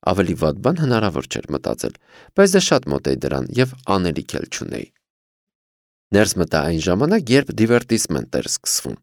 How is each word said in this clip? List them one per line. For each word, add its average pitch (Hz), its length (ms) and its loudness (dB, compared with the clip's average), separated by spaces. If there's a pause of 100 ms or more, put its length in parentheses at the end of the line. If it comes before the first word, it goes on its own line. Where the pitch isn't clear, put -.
Ավելի 90 320 2
վատ 78 240 0
բան 143 180 0
հնարավոր 110 480 0
չէր - 240 -8
մտածել, - 460 -4 (420)
բայց 196 140 6
դե 190 100 4
շատ 135 240 2
մոտ 143 240 -2
էի - 80 0
դրան - 340 -4
և 127 220 0 (120)
անելիք 87 500 -2
էլ - 100 -6
չունեի։ - 400 -10 (1300)
Ներս 104 220 4
մտա 82 280 0
այն 80 180 0
ժամանակ, 123 460 2
երբ 135 260 2
դիվերտիսմենտ 110 840 0
էր 67 120 -2
սկսվում։ - 560 -6